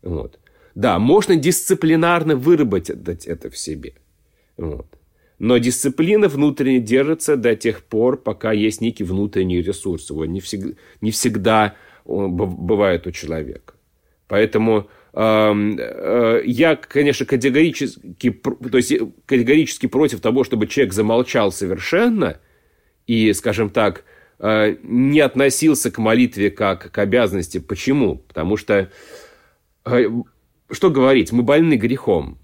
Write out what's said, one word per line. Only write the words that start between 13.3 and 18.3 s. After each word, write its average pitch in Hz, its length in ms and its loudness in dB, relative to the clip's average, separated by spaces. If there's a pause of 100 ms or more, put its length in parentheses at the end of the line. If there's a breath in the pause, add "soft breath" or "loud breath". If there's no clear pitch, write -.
Поэтому, 110 600 0 (260 soft breath)
эм, 107 640 2
э, 113 680 0
я, 139 300 2
конечно, 143 500 0
категорически 135 1040 0
пр-, - 260 -6